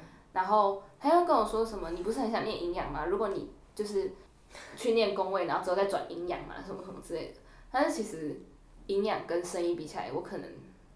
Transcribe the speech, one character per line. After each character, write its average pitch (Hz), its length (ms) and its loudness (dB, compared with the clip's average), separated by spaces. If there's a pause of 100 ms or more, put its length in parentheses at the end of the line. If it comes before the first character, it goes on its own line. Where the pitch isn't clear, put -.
(340)
然 185 120 2
后 208 380 4 (160)
她 285 140 6
又 349 120 8
跟 - 100 6
我 226 100 6
说 220 200 0
什 214 120 -6
么 165 180 -6
，“你 175 80 -4
不 202 80 2
是 254 80 -2
很 226 120 0
想 202 120 0
念 208 200 -4
营 175 100 -2
养 160 180 -4
吗？ 151 140 -4
如 185 120 0
果 214 120 2
你 - 200 -6 (240)
就 208 120 -4
是 196 260 0 (640)
去 247 180 2
念 214 220 4
公 190 160 0
卫， 185 140 2
然 156 120 2
后 180 60 -2
之 185 60 -2
后 185 60 2
再 196 100 4
转 196 240 0
营 170 180 -6
养 170 140 -4
嘛， - 140 -12 (100)
什 196 80 -10
么 185 100 -10
什 185 100 -14
么 - 80 -14
之 - 120 -8
类 - 160 -6
的。” - 100 -18 (320)
但 277 140 4
是 330 60 2
其 233 120 -2
实 - 380 -6 (460)
营 196 180 2
养 208 200 0
跟 175 180 0
生 175 200 -2
医 170 120 2
比 151 100 -6
起 170 120 -10
来， 123 160 -6
我 160 80 -2
可 180 160 -8
能 - 120 -10 (460)